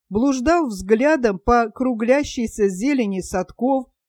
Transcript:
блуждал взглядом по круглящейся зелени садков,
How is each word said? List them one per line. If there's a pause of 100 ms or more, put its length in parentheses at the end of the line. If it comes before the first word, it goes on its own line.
блуждал
взглядом
по
круглящейся
зелени
садков, (200)